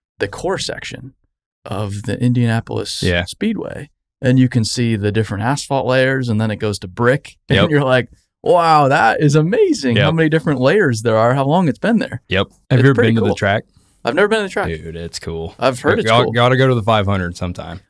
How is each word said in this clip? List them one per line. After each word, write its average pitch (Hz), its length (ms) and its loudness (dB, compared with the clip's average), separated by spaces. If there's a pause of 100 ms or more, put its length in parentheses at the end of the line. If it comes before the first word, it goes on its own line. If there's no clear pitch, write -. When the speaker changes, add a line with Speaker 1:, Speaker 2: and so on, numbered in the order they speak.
(200)
Speaker 1:
the 104 80 -2
core 175 300 -6
section - 560 -12 (500)
of 101 400 -8
the - 180 -6
Indianapolis 113 800 -2
Speaker 2:
Yeah. 87 240 0
Speaker 1:
Speedway. - 640 -6 (320)
And 127 160 2
you 127 120 4
can 120 160 0
see 117 300 -2
the 104 160 -2
different 104 320 -2
asphalt 135 440 -4
layers, 131 420 0
and 107 100 0
then 110 120 -2
it 101 60 -6
goes 104 220 -4
to 101 80 -14
brick. 120 560 -2
<laughs> - 60 -20
And - 80 2
Speaker 2:
Yep. 101 120 2
Speaker 1:
you're 147 140 2
like, 127 260 2 (340)
"Wow, 160 460 4
that 113 320 2
is 147 140 4
amazing 226 600 2
how - 100 4
Speaker 2:
Yep. - 80 2
Speaker 1:
many 160 140 2
different 156 300 0
layers 135 440 2
there 113 140 0
are, 117 160 4
how 139 120 0
long 165 220 2
it's - 120 -4
been 220 200 0
there." - 300 -6
Speaker 2:
Yep. 95 180 0 (220)
Have 127 100 2
Speaker 1:
It's 117 40 4
Speaker 2:
you 135 60 6
ever 139 60 4
Speaker 1:
pretty 113 140 2
Speaker 2:
been 113 60 2
to 113 60 2
Speaker 1:
cool. 104 80 0
Speaker 2:
the - 60 -2
track? 104 280 0 (400)
Speaker 1:
I've 120 120 -2
never 196 120 4
been 220 120 0
to 208 40 -2
the 190 60 -6
track. 190 180 -4
Speaker 2:
Dude, 82 280 -8
it's 85 240 -12
cool. 82 380 -10
Speaker 1:
I've 123 220 0
heard 196 200 0
it's 190 80 -2
Speaker 2:
Y'all 117 180 4
Speaker 1:
cool. 110 80 -4
Speaker 2:
gotta 123 240 2
go 131 100 4
to 127 80 2
the 113 80 -2
five 107 220 2
hundred 92 320 -2
sometime. 87 420 -10 (100)